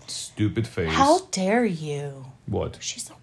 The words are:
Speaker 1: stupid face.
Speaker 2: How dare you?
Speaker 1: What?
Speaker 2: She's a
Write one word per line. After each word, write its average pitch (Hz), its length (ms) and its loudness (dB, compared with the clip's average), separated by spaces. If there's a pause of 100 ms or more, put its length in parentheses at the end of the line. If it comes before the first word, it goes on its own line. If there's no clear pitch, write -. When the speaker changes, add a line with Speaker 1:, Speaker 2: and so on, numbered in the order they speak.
Speaker 1:
stupid - 600 -2
face. 85 260 -2
Speaker 2:
How 294 280 6 (100)
dare 196 340 2
you? 143 600 -4 (220)
Speaker 1:
What? 95 320 -4
Speaker 2:
She's - 300 -10
a - 140 -20